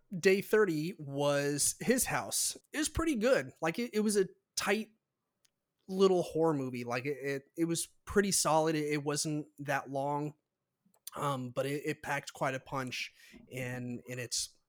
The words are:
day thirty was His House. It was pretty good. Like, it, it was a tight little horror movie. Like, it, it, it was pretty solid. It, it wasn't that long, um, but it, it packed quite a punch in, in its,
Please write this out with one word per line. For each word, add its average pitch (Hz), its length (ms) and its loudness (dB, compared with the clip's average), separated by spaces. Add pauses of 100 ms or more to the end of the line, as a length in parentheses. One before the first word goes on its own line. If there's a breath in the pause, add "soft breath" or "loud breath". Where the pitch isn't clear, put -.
(180)
day 190 220 4
thirty 185 580 2
was 143 840 0
His 220 240 4
House. - 520 -2 (160)
It 254 60 -6
was 302 100 0
pretty 330 280 -2
good. 202 440 2
Like, 165 180 -2
it, 240 140 -4
it 208 80 0
was 208 160 0
a 185 120 2 (280)
tight 208 320 0 (1000)
little 190 340 6
horror 160 320 2
movie. 127 300 -4
Like, 120 220 -2
it, 143 160 -2
it, 139 200 -2 (140)
it 165 80 0
was 165 240 0 (160)
pretty 202 280 2
solid. 160 420 4
It, 151 180 -2
it 147 120 0
wasn't 147 420 -2 (140)
that 139 300 -2
long, 143 440 -2 (840)
um, 131 380 -4
but 135 120 -2
it, 143 180 -4
it 151 180 -6
packed 143 300 -6
quite 139 220 -4
a 131 60 -6
punch 131 520 -8 (380 loud breath)
in, 123 560 -8
in 123 120 -10
its, - 320 -6 (180)